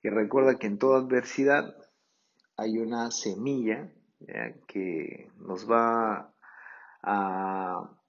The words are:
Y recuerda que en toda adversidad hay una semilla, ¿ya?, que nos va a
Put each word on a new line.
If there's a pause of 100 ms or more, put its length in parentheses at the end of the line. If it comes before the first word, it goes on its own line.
Y
recuerda
que
en
toda
adversidad (800)
hay
una
semilla, (260)
¿ya?, (120)
que
nos
va (680)
a